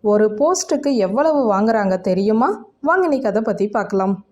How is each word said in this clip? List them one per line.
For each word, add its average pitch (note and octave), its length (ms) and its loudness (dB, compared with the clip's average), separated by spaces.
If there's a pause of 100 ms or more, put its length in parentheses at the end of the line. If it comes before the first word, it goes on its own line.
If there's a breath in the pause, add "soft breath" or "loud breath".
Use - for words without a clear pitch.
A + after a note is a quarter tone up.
(120)
ஒரு G#3 140 4 (140)
போஸ்ட்டுக்கு D4 540 0 (140)
எவ்வளவு C#4+ 440 2
வாங்குறாங்க G3+ 460 0 (120)
தெரியுமா? G#3+ 400 2 (400)
வாங்க F#4 200 2
இன்னைக்கு B3+ 240 -2
அதை G#3+ 160 0
பத்தி G3+ 180 -2 (100)
பார்க்கலாம். F#3+ 380 -2 (160)